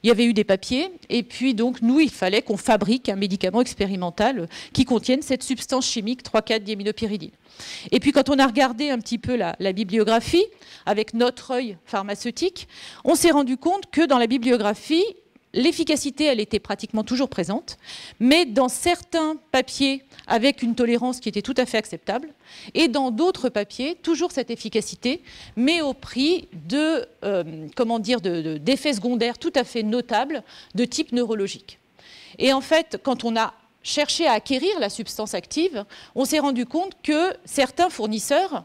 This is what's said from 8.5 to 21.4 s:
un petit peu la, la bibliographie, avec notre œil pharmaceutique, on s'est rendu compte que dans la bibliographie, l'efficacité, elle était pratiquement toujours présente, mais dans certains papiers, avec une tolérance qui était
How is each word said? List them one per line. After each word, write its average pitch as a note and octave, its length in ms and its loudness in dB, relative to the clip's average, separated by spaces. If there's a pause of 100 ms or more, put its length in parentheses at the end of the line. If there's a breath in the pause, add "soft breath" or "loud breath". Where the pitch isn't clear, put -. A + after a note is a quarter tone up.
un A#3+ 80 -2
petit A#3 180 -6
peu B3 180 -2
la, F3 240 -2
la F#3+ 140 0
bibliographie, A3 720 2 (400 loud breath)
avec G#3+ 300 -2
notre B3 360 0
œil B3 340 -4
pharmaceutique, G#3+ 840 -4 (360 loud breath)
on E4 120 4
s'est E4+ 160 4
rendu C4+ 260 2
compte F#4 320 -2
que D#4+ 160 2
dans C4 140 4
la A#3 80 4
bibliographie, A#3+ 760 0 (500)
l'efficacité, D4+ 720 0
elle C4 140 2
était G#3 200 -2
pratiquement A3 440 -6
toujours B3+ 260 -2
présente, G3 480 -6 (420 loud breath)
mais D4+ 260 6
dans B3+ 240 2
certains D#4+ 680 -2 (160)
papiers, C4+ 520 0 (220 loud breath)
avec A#3+ 360 2
une A#3 140 0
tolérance A#3+ 440 0
qui - 80 -6
était G#3 140 -4